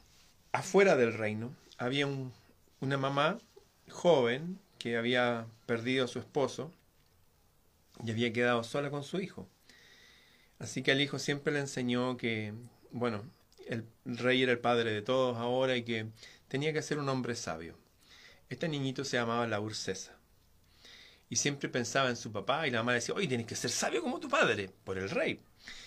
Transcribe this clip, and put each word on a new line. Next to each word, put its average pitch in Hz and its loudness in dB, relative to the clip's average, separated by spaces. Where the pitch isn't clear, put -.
afuera 190 6
del 117 4
reino 110 -4
había 139 0
un, 135 -6
una 139 -2
mamá 139 2
joven 156 4
que 117 -2
había 120 2
perdido 123 0
a 120 -2
su 123 -8
esposo 131 -2
y 113 -4
había 113 0
quedado 120 2
sola 143 -4
con 143 -6
su 175 -6
hijo. - -10
Así 127 -6
que 135 4
al 135 4
hijo 143 0
siempre 143 -2
le 147 2
enseñó 127 0
que, 110 -4
bueno, 113 -4
el 113 -4
rey 127 2
era 127 6
el 120 2
padre 117 4
de 107 -2
todos 127 2
ahora 127 2
y 120 -2
que 113 -2
tenía 147 0
que 151 -2
ser 147 -2
un 143 -4
hombre 123 0
sabio. 82 -8
Este 170 -4
niñito 135 -2
se 127 -2
llamaba 117 2
Laurcesa. 107 -4
Y - -4
siempre 143 0
pensaba 131 0
en 120 -2
su 117 -10
papá 131 0
y 143 0
la 120 0
mamá 120 2
decía, 117 0
"Oye, 202 0
tienes 117 -2
que 110 -6
ser 120 -2
sabio 349 0
como 277 -2
tu 311 -10
padre", 120 2
por 95 -4
el 95 -2
rey. 165 -2